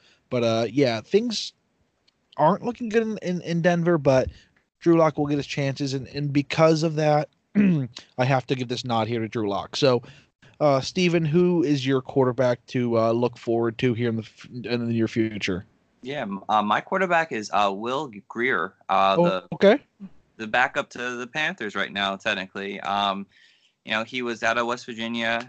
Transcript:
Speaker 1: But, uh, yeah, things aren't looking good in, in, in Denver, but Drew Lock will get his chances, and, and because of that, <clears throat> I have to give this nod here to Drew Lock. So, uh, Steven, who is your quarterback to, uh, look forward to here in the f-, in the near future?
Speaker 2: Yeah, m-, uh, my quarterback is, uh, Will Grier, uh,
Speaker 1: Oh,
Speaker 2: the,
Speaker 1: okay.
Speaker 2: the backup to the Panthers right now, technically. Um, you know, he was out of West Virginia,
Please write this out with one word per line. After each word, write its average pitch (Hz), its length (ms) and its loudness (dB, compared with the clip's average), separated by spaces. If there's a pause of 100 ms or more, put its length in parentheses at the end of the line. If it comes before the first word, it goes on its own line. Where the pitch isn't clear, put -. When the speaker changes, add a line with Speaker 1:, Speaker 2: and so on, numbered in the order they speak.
(280)
Speaker 1:
But, 123 140 0
uh, 113 260 2
yeah, 117 340 2
things 220 500 -2 (840)
aren't 160 280 2
looking 233 240 -6
good 226 160 2
in, 220 140 -6
in, 175 240 -4
in 170 200 -2
Denver, 175 340 2
but 135 320 4 (520)
Drew 170 160 4
Lock 156 220 4
will 147 100 -2
get 147 80 0
his 139 100 -4
chances, 139 480 -4
and, 135 140 -8
and 143 240 -6
because 160 500 2
of 160 140 -2
that, 151 320 2 (140)
<clears throat> - 140 -6
I 160 680 0
have 131 240 2
to 139 80 0
give 127 100 -6
this 120 180 -6
nod 113 220 0
here 117 140 -4
to 110 80 -4
Drew 107 200 -2
Lock. 92 280 -6
So, 127 260 2 (560)
uh, 139 220 4
Steven, 175 440 0
who 175 380 4
is 135 240 0
your 135 160 2
quarterback 127 640 0
to, 120 320 0
uh, 113 140 4
look 120 260 0
forward 117 400 -2
to 123 160 0
here 117 140 -2
in 113 80 -2
the 110 60 -6
f-, - 300 -18
in 123 100 -12
the 117 300 -4
near 113 140 2
future? 107 580 -4 (380)
Speaker 2:
Yeah, 135 200 -8
m-, 98 260 -8
uh, 107 120 4
my 104 200 0
quarterback 175 500 0
is, 110 240 -8
uh, 101 180 2
Will 123 380 -6 (180)
Grier, 110 460 -4 (140)
uh, 98 280 4
Speaker 1:
Oh, 175 80 4
Speaker 2:
the, 92 280 0
Speaker 1:
okay. 202 280 4 (560)
Speaker 2:
the 110 100 -8
backup 123 440 0
to 123 260 -8
the 123 100 -10
Panthers 151 480 -6
right 92 180 -2
now, 98 240 -2
technically. 98 640 -6
Um, 98 460 -2 (580)
you - 80 -8
know, 110 120 -2
he 127 180 -8
was 117 200 -6
out 117 160 0
of 120 80 0
West 120 200 -6
Virginia, 117 640 -4